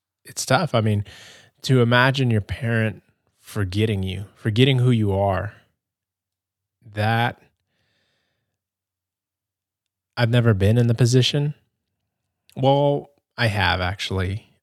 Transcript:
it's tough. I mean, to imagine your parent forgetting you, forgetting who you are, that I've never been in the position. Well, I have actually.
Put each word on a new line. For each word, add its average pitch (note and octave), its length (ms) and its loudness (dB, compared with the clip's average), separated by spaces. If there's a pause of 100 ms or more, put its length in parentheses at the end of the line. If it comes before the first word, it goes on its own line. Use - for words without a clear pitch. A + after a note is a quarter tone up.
(240)
it's - 220 -12
tough. C3+ 300 -2
I A2+ 60 2
mean, G#2 220 0 (600)
to B2+ 180 2
imagine B2 480 2
your A2 100 2
parent A2 640 -4 (380)
forgetting G2+ 640 -4
you, F#2+ 220 -8 (100)
forgetting B2+ 420 2
who B2 140 2
you G#2+ 200 0
are, G2 420 -2 (1400)
that A2+ 480 -2 (2750)
I've A#2+ 140 0
never A#2 240 4
been G2 240 2
in A#2+ 100 2
the A#2 80 2
position. C3 600 0 (1000)
Well, C#3+ 540 0 (280)
I A#2+ 100 0
have F#2 340 0
actually. F#2+ 680 -6 (160)